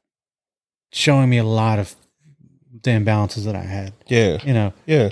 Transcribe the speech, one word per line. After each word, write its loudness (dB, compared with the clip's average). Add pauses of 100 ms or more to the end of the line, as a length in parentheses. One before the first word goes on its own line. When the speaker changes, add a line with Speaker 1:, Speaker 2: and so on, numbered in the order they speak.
(920)
Speaker 1:
showing 2
me 4
a 0
lot 0
of -6 (880)
the 0
imbalances 0
that -6
I -10
had. -10 (140)
Speaker 2:
Yeah. 2
Speaker 1:
You 0
know? 0 (140)
Speaker 2:
Yeah. 2